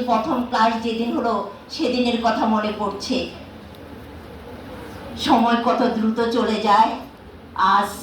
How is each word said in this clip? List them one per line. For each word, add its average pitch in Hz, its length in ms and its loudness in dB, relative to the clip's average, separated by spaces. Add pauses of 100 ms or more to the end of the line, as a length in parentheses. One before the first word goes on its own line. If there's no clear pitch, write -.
প্রথম 240 320 2 (120)
ক্লাস 240 220 4 (120)
যেদিন 233 340 -2
হলো, 233 160 0 (360)
সেদিনের 247 560 0
কথা 220 200 2
মনে 214 320 2
পড়ছে। 208 400 -2 (2000)
সময় 233 400 6
কত 247 160 2 (140)
দ্রুত 220 240 2 (160)
চলে 214 220 2 (100)
যায়। 214 240 6 (840)
আজ 202 180 2 (120)